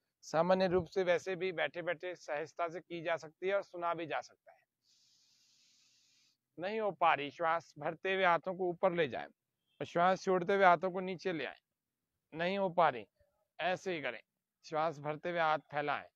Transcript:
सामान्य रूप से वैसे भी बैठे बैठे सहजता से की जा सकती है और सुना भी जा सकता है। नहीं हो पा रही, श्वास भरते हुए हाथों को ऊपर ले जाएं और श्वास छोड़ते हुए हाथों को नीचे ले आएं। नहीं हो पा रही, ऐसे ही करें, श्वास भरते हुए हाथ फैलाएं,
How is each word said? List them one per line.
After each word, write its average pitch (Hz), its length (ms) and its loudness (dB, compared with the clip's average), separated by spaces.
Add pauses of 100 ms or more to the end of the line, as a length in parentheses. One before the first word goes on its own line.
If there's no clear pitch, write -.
(220)
सामान्य 185 460 4
रूप 175 200 2
से 190 160 -2
वैसे 175 320 0
भी 180 160 -4
बैठे 156 300 -4
बैठे 175 340 -6
सहजता 156 520 -6
से 170 120 -10
की 170 220 -10
जा 165 140 -2
सकती 160 320 -8
है 196 80 0
और 196 80 -2
सुना 175 300 -6
भी 165 120 -6
जा 139 160 -4
सकता - 300 -20
है। - 60 -20 (2000)
नहीं 202 200 -4
हो 208 120 0
पा 165 220 4
रही, 143 180 -2
श्वास 165 480 -2
भरते 165 340 -4
हुए 190 120 4
हाथों 170 300 4
को 180 140 -2
ऊपर 175 220 0
ले 170 160 0
जाएं 90 180 -8
और - 600 -16
श्वास 180 380 2
छोड़ते 185 300 2
हुए 196 120 6
हाथों 175 260 6
को 185 80 -6
नीचे 185 340 -4
ले 143 120 -4
आएं। 92 140 -10 (760)
नहीं 180 220 -2
हो 196 120 0
पा 170 200 4
रही, 117 160 -4 (540)
ऐसे 180 340 -2
ही 156 80 -6
करें, 123 200 -6 (440)
श्वास 156 340 -2
भरते 156 300 -6
हुए 175 100 -2
हाथ 156 180 2
फैलाएं, 143 480 -6 (100)